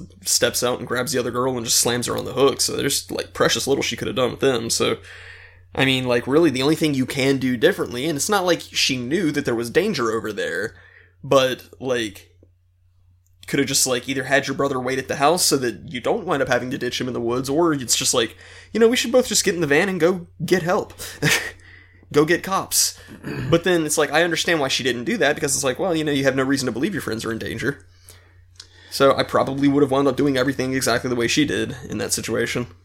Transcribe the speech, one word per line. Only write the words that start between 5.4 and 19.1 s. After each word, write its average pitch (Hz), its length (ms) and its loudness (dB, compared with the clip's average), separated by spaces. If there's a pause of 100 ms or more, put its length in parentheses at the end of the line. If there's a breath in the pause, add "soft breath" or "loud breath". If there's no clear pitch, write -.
I 135 100 2
mean, 131 220 2
like, 120 220 0
really 151 220 6
the 127 120 -2
only 151 140 2
thing 156 180 0
you 131 120 0
can 135 320 0
do 127 180 0
differently, 139 500 0
and 156 100 -2
it's 139 120 -4
not 202 160 2
like 175 160 2
she - 380 -2
knew 147 340 -2
that 139 140 -2
there 120 100 0
was 117 120 -4
danger 135 440 0
over 110 200 -4
there, 90 440 -6 (480 soft breath)
but, 131 400 2 (160)
like, 120 500 -4 (1200)
could 139 100 -2
have 135 80 2
just, 135 180 0
like, 123 240 -2
either 135 160 -4
had 135 220 2
your 135 100 -4
brother 139 220 -2
wait 131 220 -2
at - 80 -10
the - 80 -4
house 156 280 2
so 151 120 2
that 120 360 -4
you 123 80 -8
don't 165 240 -2
wind 156 160 -2
up 127 80 0
having 123 220 0
to 135 80 -6
ditch 123 220 -4
him 127 80 -4
in 123 60 -6
the 120 60 -4
woods, 123 300 -2
or 160 220 2
it's 131 240 -2
just - 180 0
like, 123 220 0 (360 loud breath)
you 208 60 -2
know, 226 100 8
we 247 80 4
should 233 160 -2